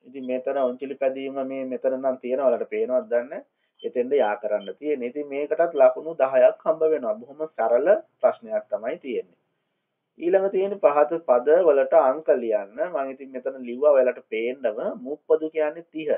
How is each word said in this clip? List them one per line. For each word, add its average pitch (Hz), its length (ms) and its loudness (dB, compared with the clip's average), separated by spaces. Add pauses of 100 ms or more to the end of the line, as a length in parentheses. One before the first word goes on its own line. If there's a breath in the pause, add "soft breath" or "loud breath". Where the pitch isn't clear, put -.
ඉතින් 131 200 -14
මෙතන 127 320 -4
ඔන්චිලි 131 380 -4
පැදීම 135 400 -4 (120)
මේ 135 180 -6
මෙතන 131 280 -2
නම් 131 240 -4
තියෙනවා. 131 300 -2
ඔයාලට 113 220 0
පේනවද 113 400 -2
දන්නේ 120 140 0
නැහැ. 151 220 -14 (380)
එතෙන්ද 123 300 -4
යා 110 220 2
කරන්න 104 400 -6
තියෙන්නේ. 139 340 -4
ඉතින් 147 180 -10
මේකටත් 156 460 -2
ලකුණු 135 400 2
දහයක් 131 460 4
හම්බ 160 220 -2
වෙනවා. 135 340 0
බොහොම 135 300 -18
සරල 135 420 0 (280)
ප්‍රශ්නයක් 110 520 -2
තමයි 113 300 -6
තියෙන්නේ. 117 420 -8 (800)
ඊළඟ 190 300 2
තියෙන 196 300 -2
පහත 147 320 4 (120)
පද 127 240 2 (160)
වලට 139 360 4
අංක 131 360 0
ලියන්න. 110 440 -4
මම 156 300 -4
ඉතින් 135 220 -14
මෙතන 131 300 -10
ලිව්වා 123 300 0
ඔයාලට 127 360 4
පේන්නම. 117 520 -4 (180)
මුප්පදු 156 520 -2
කියන්නේ 156 400 -4
තිහ. 156 280 -8